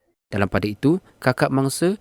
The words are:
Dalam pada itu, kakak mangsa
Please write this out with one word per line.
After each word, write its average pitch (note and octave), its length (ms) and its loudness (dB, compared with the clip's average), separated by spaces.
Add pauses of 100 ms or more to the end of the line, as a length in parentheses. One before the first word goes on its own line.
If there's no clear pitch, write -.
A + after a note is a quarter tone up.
(340)
Dalam G2 160 0
pada G2 160 -2
itu, C3+ 320 0 (240)
kakak C3+ 320 0
mangsa C3+ 480 0